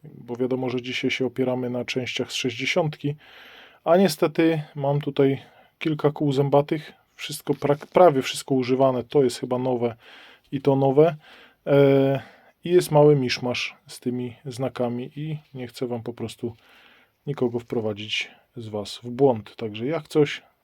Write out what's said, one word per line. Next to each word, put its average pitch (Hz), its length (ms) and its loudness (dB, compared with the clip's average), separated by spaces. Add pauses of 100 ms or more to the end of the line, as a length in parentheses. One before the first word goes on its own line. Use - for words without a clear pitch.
bo 120 320 -14
wiadomo, 127 340 -4
że 123 120 -6
dzisiaj 123 280 -4
się 131 160 -2
opieramy 127 440 -2
na 123 140 -6
częściach 123 480 -6
z - 20 -12
sześćdziesiątki, 143 800 -4 (720)
a 165 120 4
niestety 165 640 2 (120)
mam 143 260 0
tutaj 139 420 2 (360)
kilka 160 320 0
kół 147 220 -2
zębatych, 143 600 0 (220)
wszystko - 400 -6
prak-, - 320 -2
prawie 160 360 6
wszystko - 320 -4
używane, 127 500 2
to 143 200 2
jest 120 140 0
chyba 123 200 -4
nowe 120 380 -2 (560)
i 139 80 -4
to 139 160 2
nowe, 139 400 4 (500)
e, 139 560 4 (420)
i 170 60 -4
jest 175 200 4
mały 151 260 8
miszmasz 123 600 -4 (100)
z - 140 -20
tymi 123 440 -6
znakami 123 720 -6
i 151 220 -8 (160)
nie 127 120 -10
chcę 123 200 -8
wam 120 160 -6
po 120 100 -10
prostu 113 420 -10 (720)
nikogo 123 320 -4
wprowadzić 107 720 -6 (260)
z 113 120 -14
was 104 340 -10
w 120 80 -12
błąd. 120 460 0
Także 110 300 -8
jak 156 220 -6
coś 151 340 0 (220)